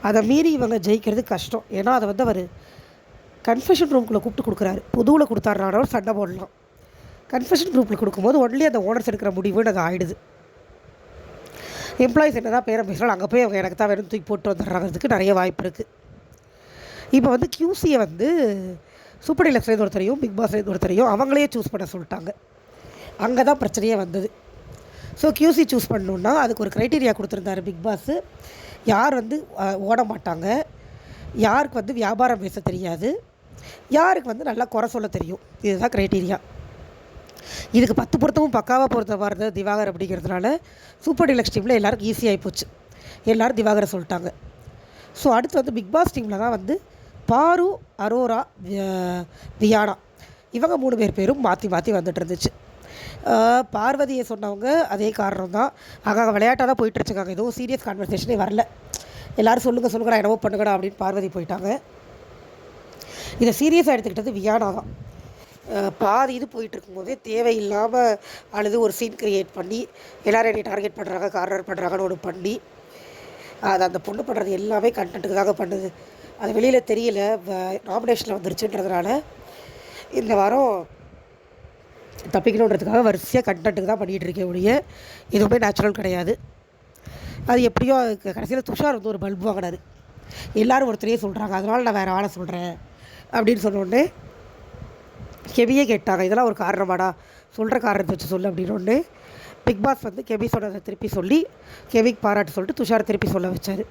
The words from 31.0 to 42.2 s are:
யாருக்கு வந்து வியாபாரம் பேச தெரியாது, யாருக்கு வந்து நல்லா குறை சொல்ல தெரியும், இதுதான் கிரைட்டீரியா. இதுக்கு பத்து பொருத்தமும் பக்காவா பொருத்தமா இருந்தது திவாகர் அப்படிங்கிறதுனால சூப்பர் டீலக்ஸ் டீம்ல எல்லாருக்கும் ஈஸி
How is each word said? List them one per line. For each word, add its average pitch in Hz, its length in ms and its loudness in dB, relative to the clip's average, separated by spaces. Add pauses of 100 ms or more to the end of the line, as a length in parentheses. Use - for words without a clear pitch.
யாருக்கு 240 420 2
வந்து 214 160 -6
வியாபாரம் 233 460 0
பேச 190 220 -8
தெரியாது, 185 640 -4 (680)
யாருக்கு 320 380 4
வந்து 233 160 -8
நல்லா 240 200 -2
குறை 226 240 -2
சொல்ல 214 200 -6
தெரியும், 175 300 -8 (220)
இதுதான் 202 280 0
கிரைட்டீரியா. 196 500 0 (1300)
இதுக்கு 226 220 4
பத்து - 240 0
பொருத்தமும் 302 340 2
பக்காவா 247 320 2 (100)
பொருத்தமா 208 300 -2
இருந்தது 202 380 -4
திவாகர் 208 320 -2
அப்படிங்கிறதுனால 185 600 -2 (420)
சூப்பர் 311 320 2
டீலக்ஸ் 240 240 2
டீம்ல 214 160 -2
எல்லாருக்கும் 214 380 2
ஈஸி 226 160 -2